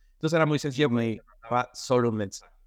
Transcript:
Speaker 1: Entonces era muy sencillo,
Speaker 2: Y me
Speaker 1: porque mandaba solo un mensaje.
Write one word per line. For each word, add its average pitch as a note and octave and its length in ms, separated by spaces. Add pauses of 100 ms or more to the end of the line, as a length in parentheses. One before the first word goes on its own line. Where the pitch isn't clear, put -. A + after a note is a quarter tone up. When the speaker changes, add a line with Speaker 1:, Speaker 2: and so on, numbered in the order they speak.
(140)
Speaker 1:
Entonces D#3 220
era D#3+ 100
muy D3 140
sencillo, C#3+ 280
Speaker 2:
Y A#2+ 40
me A#2 260
Speaker 1:
porque - 140 (100)
mandaba A#2+ 320
solo B2 360
un A2 60
mensaje. G2+ 380 (140)